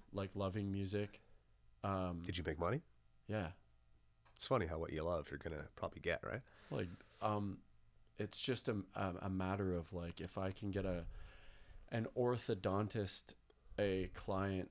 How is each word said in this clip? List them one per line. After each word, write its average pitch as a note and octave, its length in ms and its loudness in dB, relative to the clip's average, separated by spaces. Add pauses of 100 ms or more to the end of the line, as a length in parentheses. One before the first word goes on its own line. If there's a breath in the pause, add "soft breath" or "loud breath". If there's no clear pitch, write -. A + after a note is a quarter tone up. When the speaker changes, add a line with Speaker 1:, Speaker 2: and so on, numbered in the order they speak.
(140)
Speaker 1:
like, G2 220 0
loving G2 360 2
music. G2 500 0 (600)
Um, F#2 400 2
Speaker 2:
Did E2+ 140 -2
you E2+ 80 0
make D#2+ 140 0
money? G#2 220 4 (460)
Speaker 1:
Yeah. G2+ 200 0 (880)
Speaker 2:
It's - 100 -2
funny A#2 200 4
how D#2+ 120 -2
what E2 140 -2
you D#2 120 0
love, E2+ 260 2
you're C#2+ 100 -6
gonna D2+ 260 -6 (100)
probably - 260 -4
get, E2 220 2
right? B2 180 -2 (300 loud breath)
Speaker 1:
Like, G2+ 180 0 (320)
um, G#2 360 2 (600)
it's G#2 220 -4
just B2+ 300 0
a, A2+ 60 2 (200)
a, G2 160 0 (120)
a G2 60 0
matter F#2+ 460 2
of, E2+ 180 -2
like, E2+ 280 -4
if F2 160 -6
I F#2+ 140 0
can G2+ 200 -4
get F#2+ 140 2
a, F2 180 0 (880 loud breath)
an A2+ 160 0 (100)
orthodontist, G#2+ 1160 2 (440)
a F#2+ 360 4
client F#2+ 580 2